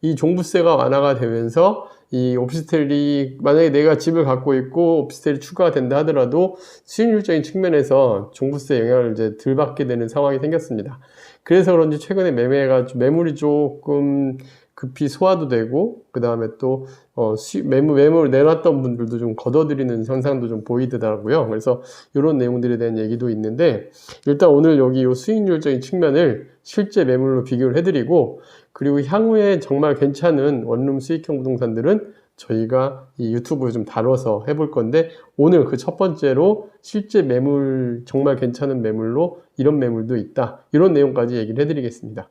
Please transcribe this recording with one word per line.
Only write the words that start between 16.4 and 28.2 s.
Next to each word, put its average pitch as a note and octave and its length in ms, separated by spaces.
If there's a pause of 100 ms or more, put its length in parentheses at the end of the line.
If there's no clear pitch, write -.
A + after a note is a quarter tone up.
또, C3 280 (260)
어, A2 220
수-, - 280
매물, C#3+ 320
매물을 D3 360
내놨던 D3+ 500
분들도 A#2+ 380
좀 A2+ 160
걷어들이는 C3 680
현상도 C3 440
좀 A2 160
보이더라고요. A#2+ 840
그래서 A2 360 (320)
이런 C#3+ 240
내용들에 B2 380
대한 A2+ 200
얘기도 A#2 320
있는데, A2 640 (340)
일단 C#3+ 240
오늘 D3+ 300
여기 C3 240
요 B2+ 100
수익률적인 D#3 640
측면을 D3+ 720 (140)
실제 G3+ 420
매물로 B2+ 380
비교를 B2+ 340
해드리고, D#3+ 640 (300)